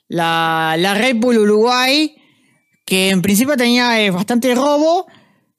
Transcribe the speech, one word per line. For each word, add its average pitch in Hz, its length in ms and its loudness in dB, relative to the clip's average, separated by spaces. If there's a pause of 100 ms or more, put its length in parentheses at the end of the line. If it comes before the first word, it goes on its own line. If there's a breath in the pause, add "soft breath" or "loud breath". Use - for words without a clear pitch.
la, 165 680 -2
la 196 180 -2
Red 233 220 0
Bull 233 220 0
Uruguay, 247 800 0 (680 soft breath)
que 190 260 0
en 185 120 0
principio 220 340 0
tenía, 240 460 0
eh, 202 80 0
bastante 233 460 -2
robo, 294 500 0 (520 soft breath)